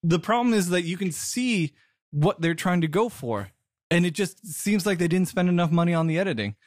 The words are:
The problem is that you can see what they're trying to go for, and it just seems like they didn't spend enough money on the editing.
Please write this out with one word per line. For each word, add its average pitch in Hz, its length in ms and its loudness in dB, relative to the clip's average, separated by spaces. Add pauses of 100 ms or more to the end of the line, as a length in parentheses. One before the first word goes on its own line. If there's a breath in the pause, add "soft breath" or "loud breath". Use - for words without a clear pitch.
The 170 160 2
problem 240 340 2
is 196 160 0
that 180 140 0
you 175 160 -4
can 190 120 -2
see 214 640 -2 (380 soft breath)
what 156 320 0
they're 170 120 2
trying 180 280 0
to 160 60 0
go 202 200 0
for, 110 420 -6 (400)
and 170 140 4
it 180 60 0
just 185 360 -6
seems 202 380 -2
like 196 140 0
they 175 100 2
didn't 180 200 2
spend 180 200 0
enough 175 220 2
money 170 240 2
on 165 120 2
the 160 120 0
editing. 113 360 -2 (120 soft breath)